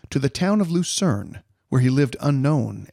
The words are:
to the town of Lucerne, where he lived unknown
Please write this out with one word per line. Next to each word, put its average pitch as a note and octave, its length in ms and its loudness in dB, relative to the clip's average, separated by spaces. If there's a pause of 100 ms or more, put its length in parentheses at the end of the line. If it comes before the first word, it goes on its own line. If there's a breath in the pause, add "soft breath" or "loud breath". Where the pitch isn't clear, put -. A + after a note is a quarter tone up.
to C#3+ 100 -2
the C3+ 100 0
town G3+ 300 0
of F3+ 100 0
Lucerne, D#3+ 720 -2 (280)
where C3 120 2
he B2+ 80 4
lived C3 300 0
unknown C3 720 0